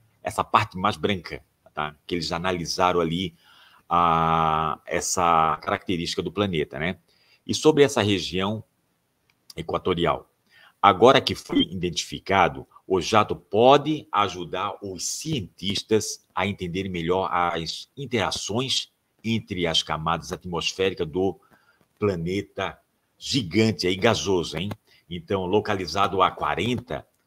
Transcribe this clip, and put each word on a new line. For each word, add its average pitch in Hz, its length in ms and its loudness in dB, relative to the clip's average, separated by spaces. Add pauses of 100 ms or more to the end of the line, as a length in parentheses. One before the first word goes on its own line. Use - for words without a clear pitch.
(240)
Essa - 180 -2
parte 110 360 2
mais 98 180 0
branca, 85 480 -6 (300)
tá? 76 200 -6 (140)
Que 90 80 -4
eles 80 160 -4
analisaram 90 720 0
ali 85 340 -2 (540)
a, 82 960 2
essa 80 760 2
característica 92 600 -4
do 85 100 -4
planeta, 82 480 -2
né? 90 180 -4 (480)
E - 80 -2
sobre 151 300 6
essa 131 180 2
região 98 600 -2 (880)
equatorial, 82 800 -2 (500)
agora 202 380 8
que 208 160 -2
foi - 280 -2
identificado, 82 1040 -2 (260)
o 92 80 4
jato 107 360 2
pode 139 760 4
ajudar 92 680 -4
os 92 240 -10
cientistas 104 1300 -4
a 92 140 -2
entender 95 420 -6
melhor 87 420 -2
as 82 640 -4
interações 120 960 -4 (320)
entre 104 440 -2
as 80 160 0
camadas 80 480 -4
atmosféricas 90 720 -4
do 92 340 -2 (600)
planeta 95 800 -4 (360)
gigante 110 720 0
aí, 90 100 0
gasoso, 92 640 0
hein? 98 140 -4 (360)
Então, 90 380 -4
localizado 95 800 0
a 85 80 4
quarenta 80 720 -4 (220)